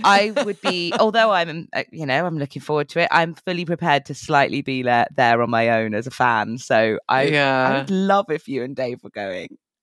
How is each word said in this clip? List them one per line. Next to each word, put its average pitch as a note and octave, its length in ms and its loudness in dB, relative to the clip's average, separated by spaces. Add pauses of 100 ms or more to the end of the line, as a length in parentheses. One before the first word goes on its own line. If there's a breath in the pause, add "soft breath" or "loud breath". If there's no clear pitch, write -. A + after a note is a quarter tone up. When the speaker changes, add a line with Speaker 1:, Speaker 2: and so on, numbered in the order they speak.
Speaker 1:
I G#3 280 4 (120)
would G3+ 160 -6
be, F3+ 360 -4
Speaker 2:
<laughs> - 40 2
Speaker 1:
although A3 320 4
I'm, E3+ 400 -2
uh, - 180 -4
you D#3+ 140 -12
know, C#3+ 220 0
I'm E3 120 -4
looking C#3+ 220 -8
forward D3 300 -4
to E3+ 100 -2
it, E3+ 100 2
I'm E3 240 0
fully F3 300 -6
prepared D3+ 420 0
to C#3+ 80 -10
slightly C#3 460 0
be C3 220 -4
le-, A#2+ 240 2 (100)
there A#2 260 4
on A#2 60 -2
my A#2 220 2
own A2 240 0
as A2+ 120 -4
a B2+ 40 -12
fan. A#2 480 0
So A2 400 2 (100)
I, C3 160 2
Speaker 2:
Yeah. C#3 440 2
Speaker 1:
I C3+ 100 0
would C3+ 120 -6
love G3 400 0
if D3+ 180 -6
you B2+ 160 -4
and C3+ 120 -10
Dave B2 260 -8
were - 80 -18
going. F#2+ 460 -10 (260)